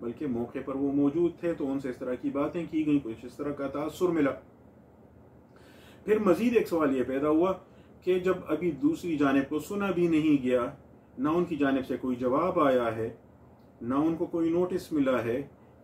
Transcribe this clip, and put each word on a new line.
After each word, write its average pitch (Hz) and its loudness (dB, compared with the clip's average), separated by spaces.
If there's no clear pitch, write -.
बल्कि 120 -6
मौके 120 -4
पर 131 -8
वो 139 -2
मौजूद 143 2
थे, 170 -2
तो 156 -6
उनसे 139 -4
इस 120 -10
तरह 127 -6
की 143 -6
बातें 151 -4
की 156 -2
गई, 147 2
कुछ 113 -8
इस 123 -16
तरह 143 -6
का 139 -6
तासुर 156 -2
मिला। 143 2
फिर 214 2
मजीद 208 4
एक 214 4
सवाल 151 2
ये 127 2
पैदा 135 -2
हुआ 165 4
कि 185 2
जब 180 0
अभी 160 -2
दूसरी 147 0
जानिब 139 4
को 151 -4
सुना 202 -2
भी 175 2
नहीं 151 4
गया, 123 0
ना 147 0
उनकी 170 0
जानिब 135 2
से 127 -4
कोई 127 -2
जवाब 147 0
आया 127 4
है, 113 -4
ना 127 -2
उनको 165 0
कोई 165 -2
नोटिस 180 -2
मिला 135 2
है, 120 -4